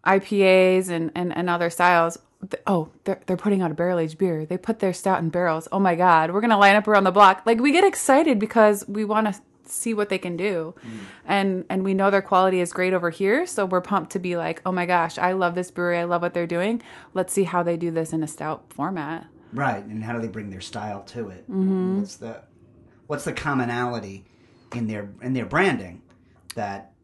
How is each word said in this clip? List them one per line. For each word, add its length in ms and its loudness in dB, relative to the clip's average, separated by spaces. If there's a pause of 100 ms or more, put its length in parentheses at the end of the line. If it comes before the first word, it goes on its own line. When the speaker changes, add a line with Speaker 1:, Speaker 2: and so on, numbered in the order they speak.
Speaker 1:
I 140 4
P 260 0
As 440 6
and, 260 -4
and, 220 -4
and 120 -2
other 220 -2
styles, 480 4 (320)
th-, 160 -8
"Oh, 220 0 (160)
they're, 220 -4
they're 100 -2
putting 260 0
out 80 -2
a 40 -8
barrel-aged 440 -2
beer. 260 -2
They 140 -6
put 220 -6
their 120 0
stout 300 -2
in 60 -2
barrels. 420 -2
Oh 80 -2
my 160 2
God, 380 4
we're 80 0
gonna 180 2
line 160 8
up 140 2
around 160 6
the 80 2
block." 340 8
Like, 140 4
we 100 4
get 140 6
excited 560 4
because 480 4
we 160 -4
wanna 280 0 (320)
see 300 -6
what 140 -2
they 100 -2
can 180 -6
do. 380 -4 (100)
Speaker 2:
Mm. 40 -16 (360)
Speaker 1:
And, 460 0
and 140 -2
we 100 0
know 160 2
their 100 2
quality 400 2
is 120 -4
great 200 -2
over 180 0
here, 360 0
so 180 -4
we're 160 0
pumped 320 -4
to 60 -6
be 180 -4
like, 300 -6
"Oh 60 -2
my 140 -2
gosh, 320 0
I 160 0
love 200 0
this 160 -6
brewery. 280 -2
I 60 -2
love 160 -2
what 140 -4
they're 140 -4
doing. 340 -2 (320)
Let's 180 -2
see 120 0
how 180 -2
they 140 0
do 160 -4
this 200 -4
in 120 -2
a 20 -6
stout 440 -10
format." 560 -8 (260)
Speaker 2:
Right, 320 -4
and 180 -10
how 120 -8
do 60 -6
they 60 -8
bring 240 -12
their 100 -14
style 440 -10
to 240 -12
it? 200 -18
Speaker 1:
Mm-hmm. 520 -2
Speaker 2:
What's 160 -10
the, 260 -14 (640)
what's 180 -8
the 100 -6
commonality 920 -4 (500)
in 140 -4
their, 220 -8 (100)
in 120 -6
their 140 -2
branding 560 -2 (540)
that 320 -8 (160)